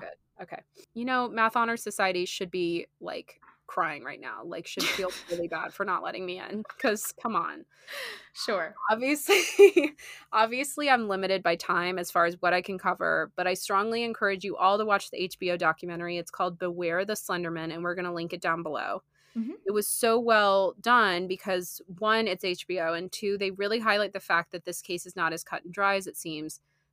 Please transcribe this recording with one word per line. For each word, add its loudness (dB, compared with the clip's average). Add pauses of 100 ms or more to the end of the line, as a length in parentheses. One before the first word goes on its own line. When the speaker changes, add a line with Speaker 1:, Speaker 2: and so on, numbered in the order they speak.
Speaker 1:
Yeah. -12
Speaker 2:
good. -20
Okay. -14 (320)
You -6
know, 0
Math 2
Honor 2
Society 0
should -6
be, -2 (140)
like, -10 (260)
crying -4
right -12
now. -12
Like, -10
should -6
feel -2
Speaker 1:
<laughs> -12
Speaker 2:
really -4
bad -6
for -6
not -2
letting -8
me -8
in, -8 (140)
'cause -2
come -4
on. -4 (680)
Speaker 1:
Sure. -4 (160)
Speaker 2:
Obviously, 2
<laughs> 8 (340)
obviously, 0
I'm 4
limited 0
by 2
time 0
as -6
far 4
as -2
what 4
I 4
can -6
cover, 0
but -2
I 2
strongly 0
encourage -2
you -4
all 4
to -2
watch 2
the -10
H -6
B -2
O 0
documentary. -2
It's -6
called -4
Beware -2
the -4
Slenderman, -4
and -6
we're -2
gonna -4
link -6
it -8
down 0
below. -4 (340)
Speaker 1:
Mm-hmm. -4 (120)
Speaker 2:
It 0
was 0
so 2
well 4
done 4
because, -4 (180)
one, 2
it's -2
H -4
B -2
O, 0
and -4
two, -2
they -2
really 0
highlight 2
the -8
fact 0
that -10
this -8
case -6
is -16
not 0
as -8
cut -10
and -14
dry 2
as -2
it -12
seems. -8 (340)